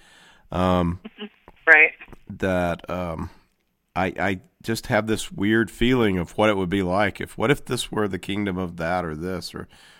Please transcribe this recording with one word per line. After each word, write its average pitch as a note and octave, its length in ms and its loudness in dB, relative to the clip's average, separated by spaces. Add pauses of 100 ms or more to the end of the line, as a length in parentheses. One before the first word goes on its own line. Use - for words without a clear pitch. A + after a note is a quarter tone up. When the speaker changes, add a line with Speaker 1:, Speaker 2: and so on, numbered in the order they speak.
(520)
Speaker 1:
um, F2+ 540 2
Speaker 2:
<laughs> - 40 -16 (580)
Right. D#3+ 260 8 (360)
Speaker 1:
that, F2+ 600 0
um, E2+ 420 -6 (640)
I, F#2 240 0
I F#2+ 200 0 (220)
just - 260 -4
have A2 200 2
this A2 240 -2
weird G#2+ 400 2
feeling A#2 460 2
of E2+ 200 -4
what G#2+ 120 4
it G#2 80 2
would F#2+ 120 -2
be G2 140 0
like F#2+ 360 0
if, - 180 -10
what A2 120 2
if C#3+ 160 0
this - 260 -6
were G#2+ 160 0
the F#2 120 -6
kingdom G2 380 -4
of F2 200 -6
that E2+ 260 -2
or D#2+ 120 -6
this, F2 400 -8
or E2 120 -12 (320)